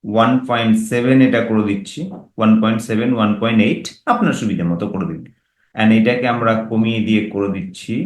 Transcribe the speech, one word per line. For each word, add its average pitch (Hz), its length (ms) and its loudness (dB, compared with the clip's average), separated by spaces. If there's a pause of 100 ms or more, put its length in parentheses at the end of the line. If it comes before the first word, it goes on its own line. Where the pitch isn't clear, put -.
(120)
ওয়ান 117 200 4 (160)
পয়েন্ট 117 260 2 (160)
সেভেন 123 260 2 (100)
এটা 113 220 2
করে 110 220 2
দিচ্ছি, 101 300 -6 (380)
ওয়ান 110 220 4
পয়েন্ট 110 280 0
সেভেন, 117 200 -2 (100)
ওয়ান 104 120 2 (100)
পয়েন্ট 113 280 2
এইট, 170 160 -2 (280)
আপনার 196 280 0
সুবিধা 90 320 -4
মতো 85 200 -4
করে 95 180 -6
দিন। 80 120 -10 (580)
And 110 80 4 (100)
এটাকে 123 360 2
আমরা 117 180 0 (180)
কমিয়ে 113 380 0
দিয়ে 107 140 2 (100)
করে 101 240 -2
দিচ্ছি 95 380 -10 (120)